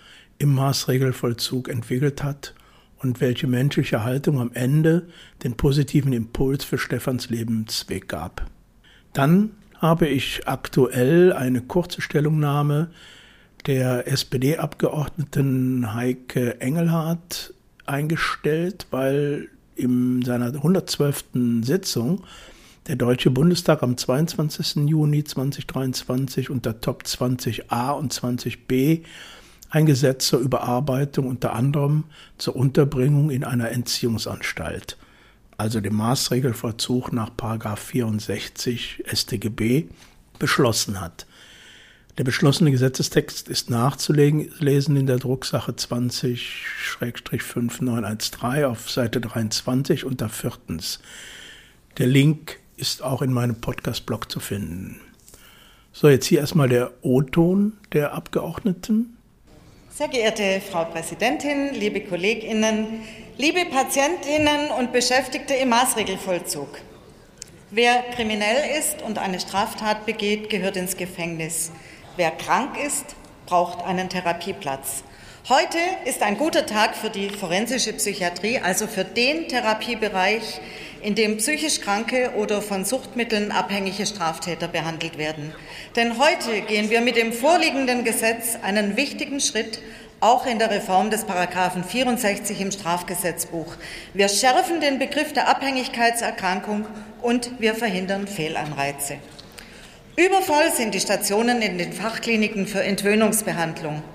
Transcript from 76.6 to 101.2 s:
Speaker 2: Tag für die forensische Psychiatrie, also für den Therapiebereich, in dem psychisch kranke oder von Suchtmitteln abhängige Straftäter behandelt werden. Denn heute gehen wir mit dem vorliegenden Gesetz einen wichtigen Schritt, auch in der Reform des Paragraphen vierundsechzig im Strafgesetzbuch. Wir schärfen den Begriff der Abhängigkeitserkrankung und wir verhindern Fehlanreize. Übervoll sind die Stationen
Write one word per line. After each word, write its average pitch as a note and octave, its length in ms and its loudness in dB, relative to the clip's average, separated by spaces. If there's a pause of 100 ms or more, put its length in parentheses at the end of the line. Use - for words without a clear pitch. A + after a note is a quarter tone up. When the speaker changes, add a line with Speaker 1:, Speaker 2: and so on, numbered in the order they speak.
Speaker 2:
Tag G#3+ 300 2
für A3 140 -6
die G3 200 -4
forensische G#3 640 -2
Psychiatrie, G3+ 640 -2
also F#3 260 0
für F#3+ 180 -2
den C4 440 0
Therapiebereich, A3 1120 0 (440)
in G#3+ 100 0
dem G#3+ 240 2
psychisch D4+ 420 -2
kranke A3+ 560 0
oder G#3 280 0
von G3 200 -4
Suchtmitteln A3+ 680 -2
abhängige G3 560 -2
Straftäter E3 600 -4
behandelt D#3+ 520 -4
werden. D3+ 340 -6 (420)
Denn A#3 220 2
heute A#3+ 440 2
gehen G#3+ 280 0
wir A#3 120 4
mit A#3+ 140 -2
dem A3+ 160 2
vorliegenden C4+ 720 2
Gesetz A3+ 600 -2
einen G3+ 340 0
wichtigen C#4 420 -4
Schritt, - 400 -4 (400)
auch B3+ 280 4
in A#3 100 0
der G#3+ 140 2
Reform G3 400 2
des A3 120 0
Paragraphen F3+ 600 0
vierundsechzig A3 760 0
im G3 120 -2
Strafgesetzbuch. E3+ 1040 -4 (400)
Wir G3 120 4
schärfen D4 540 2
den C#4 160 2
Begriff D4 360 -2
der - 140 2
Abhängigkeitserkrankung A3+ 1400 0 (340)
und A#3+ 380 0
wir A3 160 2
verhindern G3 520 -2
Fehlanreize. D3 880 -4 (1000)
Übervoll E4 580 4
sind G#3+ 200 -2
die F#3+ 40 0
Stationen G#3+ 600 2